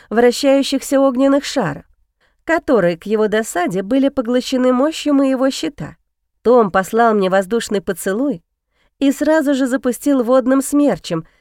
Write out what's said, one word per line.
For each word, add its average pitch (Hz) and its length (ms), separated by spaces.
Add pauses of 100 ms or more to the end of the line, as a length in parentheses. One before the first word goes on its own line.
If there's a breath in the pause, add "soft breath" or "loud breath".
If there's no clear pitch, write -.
вращающихся 269 920
огненных 277 440
шара, 160 400 (600)
которые, 233 520
к - 80
его 214 240
досаде, 220 540
были 262 260
поглощены 254 640
мощью 294 420
моего 269 360
щита. - 460 (460)
Том 226 280
послал 220 440
мне 190 160
воздушный 196 500
поцелуй 202 600 (560)
и 277 140
сразу 294 420
же 262 120
запустил 254 560
водным 262 380
смерчем, 247 640 (140)